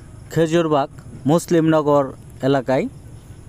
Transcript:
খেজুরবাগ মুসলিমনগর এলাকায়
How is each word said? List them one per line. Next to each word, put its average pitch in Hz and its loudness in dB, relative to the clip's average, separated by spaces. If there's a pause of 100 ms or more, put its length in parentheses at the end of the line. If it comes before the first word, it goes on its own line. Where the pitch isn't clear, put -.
(300)
খেজুরবাগ 156 0 (360)
মুসলিমনগর 156 2 (360)
এলাকায় 135 0 (640)